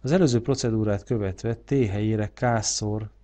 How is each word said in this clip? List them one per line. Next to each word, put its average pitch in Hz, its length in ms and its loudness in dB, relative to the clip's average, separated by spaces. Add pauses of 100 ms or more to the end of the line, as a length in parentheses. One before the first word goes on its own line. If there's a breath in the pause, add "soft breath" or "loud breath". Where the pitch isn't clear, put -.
Az 131 120 -2
előző 139 300 4
procedúrát 110 640 0
követve 113 520 -4
t - 140 -10
helyére 107 640 0
k-szor 107 760 -2 (140)